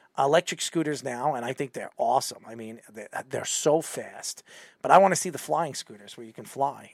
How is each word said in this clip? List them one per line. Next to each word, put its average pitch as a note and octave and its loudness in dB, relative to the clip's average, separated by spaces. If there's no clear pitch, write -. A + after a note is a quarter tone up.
electric D#3 4
scooters D3 -2
now, C3 0
and A#2 -4
I C3 -4
think C3+ -6
they're - -8
awesome. A#2+ 0
I A#2 -14
mean, A2+ -12
they, G#2+ -14
they're B2 -4
so D#3 2
fast. - -10
But C3+ 2
I E3 12
wanna F#3+ 8
see F3 -2
the C#3 -8
flying D3+ -2
scooters G#2 -16
where A#2 -14
you A2 -16
can A2 -16
fly C3+ -4